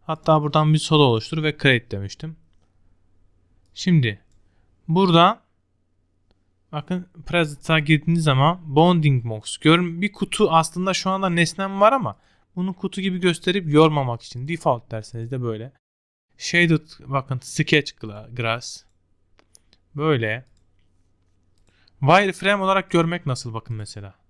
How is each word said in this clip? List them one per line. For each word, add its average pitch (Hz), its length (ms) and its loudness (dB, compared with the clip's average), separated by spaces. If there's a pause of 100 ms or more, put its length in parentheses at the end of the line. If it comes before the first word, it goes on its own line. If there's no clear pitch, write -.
Hatta 156 400 0
buradan 156 320 2
bir 151 60 2
soda 151 240 4
oluştur 127 400 0
ve 151 140 -4
create 127 340 2
demiştim. 101 440 -10 (1400)
Şimdi 135 480 0 (680)
burada 175 540 4 (1300)
bakın 175 360 -8 (180)
present'a 160 540 -2
girdiğiniz 156 440 0
zaman 151 520 0
bounding 151 500 4
box. 107 320 -10
Görün 170 440 2
bir 202 100 -4
kutu 196 400 -2
aslında 175 420 0
şu 190 160 -4
anda 190 200 -2
nesnem 196 520 -2
var 220 120 6
ama 175 260 -4 (360)
bunu 180 180 -4
kutu - 280 -8
gibi 185 180 -4
gösterip 175 540 -2
yormamak 147 480 4
için 127 260 -12
default 156 440 -4
derseniz 113 400 -12
de 127 100 -8
böyle. 117 320 -8 (640)
Shaded 165 500 0 (120)
bakın 131 440 -8
sketch - 480 -2
gla-, 110 440 -16
grass. 117 480 -6 (1120)
Böyle. 131 500 -2 (1500)
Wireframe 190 640 2
olarak 190 280 0
görmek 170 340 0
nasıl 123 280 -6
bakın 113 220 -10
mesela. 101 400 -16 (140)